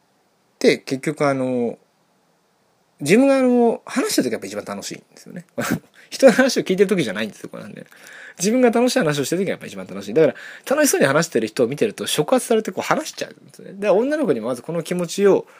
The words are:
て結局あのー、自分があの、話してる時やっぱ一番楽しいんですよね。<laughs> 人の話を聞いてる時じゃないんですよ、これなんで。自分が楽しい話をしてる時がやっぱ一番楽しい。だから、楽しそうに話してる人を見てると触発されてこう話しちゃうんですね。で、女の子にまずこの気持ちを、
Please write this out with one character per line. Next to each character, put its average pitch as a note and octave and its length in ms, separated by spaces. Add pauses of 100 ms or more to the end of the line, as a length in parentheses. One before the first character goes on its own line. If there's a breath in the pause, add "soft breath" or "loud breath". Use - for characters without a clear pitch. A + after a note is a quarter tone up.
(580)
て D#3+ 200
結 C3 240
局 D3+ 240
あ C#3 80
の C3 100
ー、 B2 340 (1200)
自 D#3 180
分 C4+ 80
が C4+ 120
あ C4 40
の、 B3 420
話 F#4 280
し - 40
て - 60
る B2+ 80
時 - 20
や G#2 60
っ - 20
ぱ - 60
一 G2 100
番 G2+ 80
楽 G2+ 200
し - 80
い - 20
ん - 40
で - 60 (120)
す - 120
よ - 60
ね。 F3+ 100 (120)
<laughs> - 520
人 - 180
の B3 60
話 B3+ 280
を - 20
聞 F#3 120
い - 20
て G3 80
る F#3+ 40
時 F#3+ 140
じ A2+ 80
ゃ - 20
な G#2 100
い A2+ 40
ん G2+ 40
で - 60
す - 40
よ、 - 80
こ - 80
れ A2 80
な G#2+ 40
ん G2+ 40
で。 - 140 (520 loud breath)
自 F3+ 120
分 B3+ 100
が A#3+ 100
楽 A#3 180
し - 80
い - 20
話 D3 220
を C3 40
し - 40
て E3 80
る G3 80
時 - 20
が C#3 40
や F#2 60
っ - 40
ぱ - 60
一 - 100
番 F#2 100
楽 F#2 160
し G2 60
い。 G#2 60
だ D#3 80
か C#3+ 60
ら、 - 60 (360 loud breath)
楽 D4 160
し - 40
そ F#4 80
う - 20
に D3 60
話 D3 200
し - 40
て A#2+ 100
る A2 80
人 - 160
を - 20
見 C3+ 100
て B2+ 100
る G2 80
と G2+ 120
触 - 280
発 B3 120
さ A#3 80
れ A3 80
て G#3+ 80
こ G#3+ 120
う - 40
話 C4+ 220
し - 60
ち - 100
ゃ - 40
う - 40
ん - 20
で - 200
す - 60
ね。 - 140
で、 G3 160
女 B3 260
の D#4 80
子 F3+ 80
に A#2 80
ま B2 140
ず B2 80
こ D#3+ 100
の E3+ 100
気 F3+ 120
持 F3+ 120
ち G3 200
を、 F#3 200 (140)